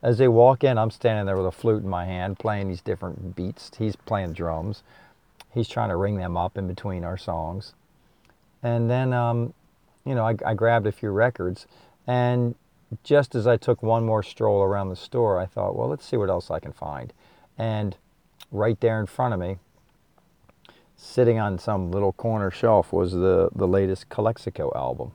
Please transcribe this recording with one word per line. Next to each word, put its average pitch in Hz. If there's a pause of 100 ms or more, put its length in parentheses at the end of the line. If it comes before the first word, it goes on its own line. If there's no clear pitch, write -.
As 117
they 131
walk 123
in, 127
I'm 110
standing 107
there 95
with 92
a 90
flute 110
in 95
my 87
hand, 90
playing 104
these 90
different 90
beats. -
He's 110
playing 95
drums. 85 (720)
He's 117
trying 113
to 92
ring 98
them 90
up 87
in 98
between 90
our 92
songs. 85 (920)
And 117
then, 127
um, 120 (500)
you 135
know, 113
I, 113 (100)
I 113
grabbed 113
a 107
few 104
records. 98 (400)
And 123 (500)
just 143
as 113
I 120
took -
one 113
more 110
stroll 101
around 98
the 92
store, 107
I 92
thought, 95
"Well, 117
let's 139
see -
what 101
else 90
I 80
can 69
find." 67 (440)
And 107 (560)
right 107
there 113
in 104
front 120
of 92
me, 90 (1400)
sitting 120
on 101
some 95
little 98
corner 107
shelf, 104
was 90
the, 90
the 98
latest 95
Calexico 110
album. 64